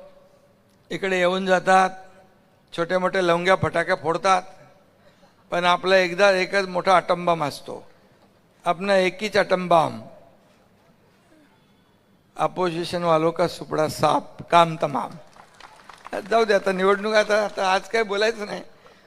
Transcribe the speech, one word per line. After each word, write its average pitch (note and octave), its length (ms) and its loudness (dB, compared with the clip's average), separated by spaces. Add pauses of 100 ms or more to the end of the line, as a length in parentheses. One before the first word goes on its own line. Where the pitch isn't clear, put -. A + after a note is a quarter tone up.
(920)
इकडे F#3+ 280 0
येऊन F#3 280 2
जातात, F#3 440 4 (840)
छोटे E3+ 220 -2
मोठे F#3 280 0
लवंग्या F3 300 2
फटाक्या E3 380 -2
फोडतात, F3+ 480 0 (1080)
पण F3 140 -2
आपला F3+ 320 2
एकदा F#3 340 4
एकच F#3 380 -2
मोठा F3+ 280 0
अटंबम E3+ 480 0
असतो, A#2+ 460 -12 (760)
आपला F#3 320 0
एकीच F#3 400 -2
अटंबम, E3+ 640 0 (2250)
अपोजिशन E3+ 680 -4
वालों E3 280 2
का E3+ 180 -2
सुपडा D3+ 400 -4
साफ, - 640 -2
काम E3 320 4
तमाम. C#3+ 280 -6 (1200)
जाऊ A3+ 140 4
दे G#3 100 2
आता G3 180 0
निवडणूक, G3 420 0
आता, G#3+ 300 2
आता G3 280 -2
आज F#3+ 160 -2
काय A3+ 140 -2
बोलायचं G#3 440 -2
नाही, F#3 160 -12 (440)